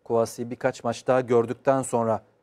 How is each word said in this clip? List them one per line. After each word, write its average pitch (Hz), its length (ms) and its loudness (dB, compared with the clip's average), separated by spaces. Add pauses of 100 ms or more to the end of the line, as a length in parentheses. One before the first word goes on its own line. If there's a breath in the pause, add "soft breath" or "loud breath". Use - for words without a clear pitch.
Kouassi'yi 117 480 -2
birkaç 123 320 -4
maç 117 240 -6
daha 127 140 4
gördükten 123 600 2
sonra 117 420 -2 (200)